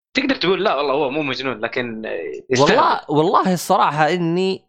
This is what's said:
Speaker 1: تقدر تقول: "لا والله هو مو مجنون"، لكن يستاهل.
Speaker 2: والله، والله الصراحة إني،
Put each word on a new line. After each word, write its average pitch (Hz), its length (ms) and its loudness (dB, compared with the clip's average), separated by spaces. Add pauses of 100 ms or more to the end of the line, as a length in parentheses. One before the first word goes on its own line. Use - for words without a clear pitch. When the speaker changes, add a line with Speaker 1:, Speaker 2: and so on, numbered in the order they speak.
(160)
Speaker 1:
تقدر 269 200 0
تقول: 180 280 0
"لا 190 120 0
والله 139 180 0
هو 143 160 0
مو 151 120 -4
مجنون"، 127 380 -4
لكن 113 440 -6 (460)
يستاهل. 143 280 4
Speaker 2:
والله، 320 320 2
والله 185 440 2
الصراحة 165 600 2
إني، 180 560 0